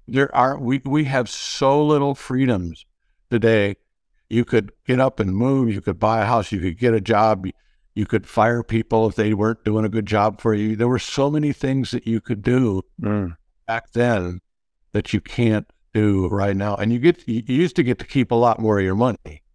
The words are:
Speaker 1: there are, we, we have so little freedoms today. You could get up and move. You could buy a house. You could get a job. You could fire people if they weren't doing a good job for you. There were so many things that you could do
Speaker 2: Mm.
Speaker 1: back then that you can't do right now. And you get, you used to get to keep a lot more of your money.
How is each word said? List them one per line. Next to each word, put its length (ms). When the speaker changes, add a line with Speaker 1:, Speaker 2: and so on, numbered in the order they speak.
Speaker 1:
there 280
are, 240
we, 260
we 200
have 240
so 560
little 300
freedoms 720
today. 460
You 140
could 260
get 140
up 200
and 160
move. 360
You 100
could 180
buy 220
a 40
house. 260
You 80
could 200
get 160
a 60
job. 460
You 100
could 220
fire 360
people 440
if 80
they 180
weren't 300
doing 220
a 40
good 160
job 360
for 120
you. 220
There 120
were 120
so 300
many 240
things 380
that 160
you 140
could 200
do 400
Speaker 2:
Mm. 360
Speaker 1:
back 240
then 500
that 200
you 80
can't 460
do 340
right 280
now. 200
And 180
you 60
get, 280
you 200
used 280
to 80
get 160
to 60
keep 260
a 40
lot 240
more 200
of 60
your 100
money. 480